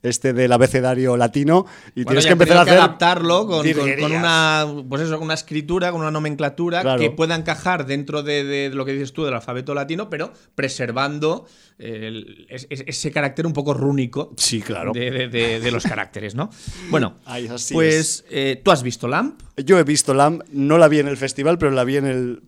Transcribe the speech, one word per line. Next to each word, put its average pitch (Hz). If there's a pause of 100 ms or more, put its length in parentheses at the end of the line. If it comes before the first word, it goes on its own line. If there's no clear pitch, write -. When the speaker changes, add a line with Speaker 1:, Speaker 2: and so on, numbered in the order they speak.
Speaker 1:
este 123
del 123
abecedario 127
latino 147 (300)
y 123
Speaker 2:
Bueno, 131
Speaker 1:
tienes 156
Speaker 2:
ya 160
Speaker 1:
que 180
empezar 170
a -
Speaker 2:
han 175
tenido 180
que 185
Speaker 1:
hacer 160
Speaker 2:
adaptarlo 170
con, -
con, 180
con 151 (220)
Speaker 1:
virguerías. 143
Speaker 2:
una, 160 (220)
pues 139
eso, 160
una 160
escritura, 160
con 170
una 156
nomenclatura 151
Speaker 1:
Claro. 131
Speaker 2:
que 156
pueda 160
encajar 160
dentro 143
de, 143
de 139
lo 135
que 135
dices 135
tú 160
del 135
alfabeto 127
latino, 160
pero 156 (220)
preservando, 139 (320)
eh, 110
el, 110
es-, 127
es-, 135
ese 151
carácter 147
un 165
poco 143
rúnico 139
Speaker 1:
Sí, -
claro. 98
Speaker 2:
de, 123
de, 127
de, 117
de 120
los 117
caracteres, 104
¿no? 156 (400)
Bueno, 139
Speaker 1:
<laughs> -
Ay, 123
así 123
Speaker 2:
pues, 160
Speaker 1:
es. 160
Speaker 2:
eh, 135
¿tú -
has 139
visto 123
LAMP? 208 (160)
Speaker 1:
Yo 165
he 165
visto 143
LAMP, 147 (100)
no 143
la 165
vi 151
en 143
el 139
festival, 139
pero 156
la 131
vi 135
en 139
el 127